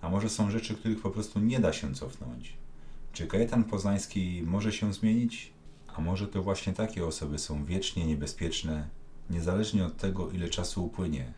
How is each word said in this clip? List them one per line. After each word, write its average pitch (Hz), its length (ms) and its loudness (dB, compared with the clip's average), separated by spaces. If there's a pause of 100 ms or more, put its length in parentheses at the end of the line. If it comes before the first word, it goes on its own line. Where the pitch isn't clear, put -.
(160)
Może 107 140 2
są 104 220 2
rzeczy, 110 240 -2
których 110 260 0
po 98 80 0
prostu 104 300 -2
nie 120 200 4
da 90 140 6
się 69 220 -4
cofnąć. 64 640 -8 (560)
Czy - 140 -4
Kajetan 117 360 4
Poznański 95 840 0
może 101 260 2
się 101 220 0
zmienić? 117 600 2 (420)
A 80 60 -2
może 95 260 0
to 95 160 -2
właśnie 95 300 0
takie 101 320 0
osoby 76 340 -2
są 73 260 -2
wiecznie 87 400 0
niebezpieczne, 76 840 0 (400)
niezależnie 90 560 2
od 82 120 -4
tego, 92 340 -2
ile 87 180 -2
czasu 87 360 0
upłynie? 73 520 -2